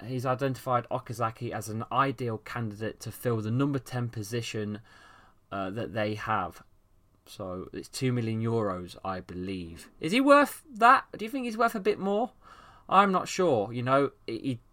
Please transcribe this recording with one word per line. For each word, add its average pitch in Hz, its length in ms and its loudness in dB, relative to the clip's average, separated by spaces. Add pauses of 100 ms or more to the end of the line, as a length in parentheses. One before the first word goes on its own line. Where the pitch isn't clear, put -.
he's 127 200 -4
identified 127 640 0
Okazaki 117 600 -4
as 107 180 -6
an 110 200 -4
ideal 123 500 0
candidate 110 600 -6
to 110 140 -10
fill 117 240 0
the 107 120 -2
number 139 300 2
ten 123 300 -4
position, 107 720 -6 (720)
uh, 95 160 -4
that 104 240 -6
they 107 220 0
have. 104 480 -4 (640)
So 92 440 -8
it's - 160 -12
two 131 240 0
million 113 280 -2
euros, 101 640 -2
I 95 160 -4
believe. 90 680 -8 (100)
Is 165 140 -2
he 247 80 4
worth 285 420 6 (100)
that? 233 300 6 (140)
Do 208 80 -6
you 226 40 -10
think 262 140 -6
he's 226 140 -4
worth 233 180 2
a 220 60 -2
bit 202 180 2
more? 208 320 0 (560)
I'm 196 240 6
not 185 160 2
sure. 117 460 2
You 120 100 -2
know, 135 280 4 (140)
he, 117 340 -4 (140)